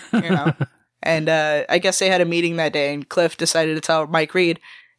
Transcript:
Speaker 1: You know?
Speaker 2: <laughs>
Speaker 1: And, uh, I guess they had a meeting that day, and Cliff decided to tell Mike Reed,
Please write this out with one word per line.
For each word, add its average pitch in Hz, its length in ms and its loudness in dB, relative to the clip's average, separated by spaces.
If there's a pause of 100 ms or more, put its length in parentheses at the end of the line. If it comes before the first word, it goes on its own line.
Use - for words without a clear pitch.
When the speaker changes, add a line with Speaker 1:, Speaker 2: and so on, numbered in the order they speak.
(140)
Speaker 1:
You 170 180 0
know? 156 280 0
Speaker 2:
<laughs> 143 60 -2 (360)
Speaker 1:
And, 156 280 0
uh, 151 400 2
I 175 100 2
guess 185 200 0
they 190 100 2
had 185 120 4
a 170 40 2
meeting 170 320 -2
that 156 160 0
day, 143 200 0
and 147 140 -10
Cliff 170 300 0
decided 160 380 0
to 156 60 -6
tell 160 260 0
Mike 160 260 0
Reed, 175 260 2 (400)